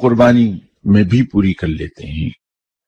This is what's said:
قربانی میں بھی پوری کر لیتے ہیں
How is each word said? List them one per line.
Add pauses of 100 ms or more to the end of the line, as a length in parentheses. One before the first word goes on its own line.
قربانی (240)
میں
بھی
پوری
کر
لیتے
ہیں (580)